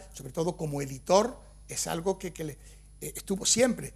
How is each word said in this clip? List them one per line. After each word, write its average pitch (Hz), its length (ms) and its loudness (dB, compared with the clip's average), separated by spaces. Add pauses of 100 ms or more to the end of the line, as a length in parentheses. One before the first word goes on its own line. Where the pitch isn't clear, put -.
(140)
sobre 135 180 -12
todo 170 260 -2
como 143 240 -4
editor, 180 580 4 (280)
es - 200 -4
algo 170 320 0
que, 175 140 -6
que 165 100 -8
le, 151 80 -6 (500)
eh, 151 140 -10
estuvo 196 300 -4
siempre. 226 500 2